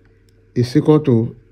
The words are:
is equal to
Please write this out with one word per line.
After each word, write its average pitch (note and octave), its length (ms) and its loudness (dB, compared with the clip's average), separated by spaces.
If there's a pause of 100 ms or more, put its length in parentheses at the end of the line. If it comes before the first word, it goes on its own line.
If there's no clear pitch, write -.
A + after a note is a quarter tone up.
(560)
is B2 200 -2
equal D3+ 320 2
to A#2+ 260 0 (180)